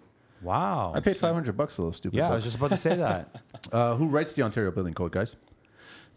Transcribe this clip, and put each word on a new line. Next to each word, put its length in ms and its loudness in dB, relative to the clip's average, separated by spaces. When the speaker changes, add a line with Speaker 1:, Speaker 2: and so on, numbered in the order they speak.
Speaker 1:
Wow. 540 0
Speaker 2:
I 60 2
paid 160 2
five 160 2
hundred 240 -2
bucks 180 -2
for 80 -2
those 140 -4
stupid 200 -2
Speaker 1:
Yeah, 120 2
I 60 2
was 100 0
Speaker 2:
books. 0 -
Speaker 1:
just 120 -4
about 140 0
to 60 4
say 180 2
that. 460 -2
Speaker 2:
<laughs> 180 -12
Uh, 220 4
who 120 2
writes 260 0
the 100 2
Ontario 280 2
Building 220 -2
Code, 180 -2
guys? 240 0